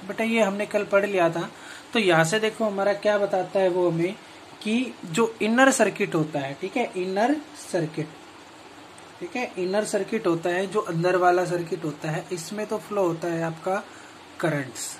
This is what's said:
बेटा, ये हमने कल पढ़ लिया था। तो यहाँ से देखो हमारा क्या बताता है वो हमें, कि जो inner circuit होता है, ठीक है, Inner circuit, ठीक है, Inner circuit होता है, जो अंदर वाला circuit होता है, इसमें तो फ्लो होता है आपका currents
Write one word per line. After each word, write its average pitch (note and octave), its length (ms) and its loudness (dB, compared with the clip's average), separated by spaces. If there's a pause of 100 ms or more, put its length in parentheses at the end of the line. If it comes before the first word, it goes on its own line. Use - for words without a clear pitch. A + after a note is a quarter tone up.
बेटा, G3+ 160 -2
ये A3+ 180 4
हमने G3+ 240 0
कल G#3 180 -2
पढ़ G3+ 220 4
लिया F3+ 240 4
था। E3+ 200 -4 (420)
तो A#3+ 60 2
यहाँ E3+ 260 6
से G#3 160 2
देखो A3 240 0
हमारा G3+ 300 2
क्या G#3 240 2
बताता G3 420 0
है F#3+ 80 4
वो F3+ 220 2
हमें, E3+ 240 0 (480)
कि A#3 320 0 (120)
जो A3 360 0
inner A#3+ 280 6
circuit G3 440 2
होता D#3 240 0
है, C#3 220 -4
ठीक F#3+ 160 -6
है, A#3+ 200 -2
Inner G3 400 2 (260)
circuit, D#3 460 -4 (1120)
ठीक F3 160 -10
है, B3 220 -4
Inner F#3+ 260 0
circuit G#3 420 -2
होता E3+ 240 2
है, F#3 160 0
जो G3 160 0
अंदर F3+ 340 2
वाला F3+ 280 6
circuit F3 400 -4
होता D3+ 260 -4
है, D#3 220 -4
इसमें G#3 340 -6
तो G#3+ 120 -4
फ्लो G#3 240 -2
होता E3+ 260 0
है E3 140 -2
आपका E3 400 -4 (580)
currents C#3+ 600 -4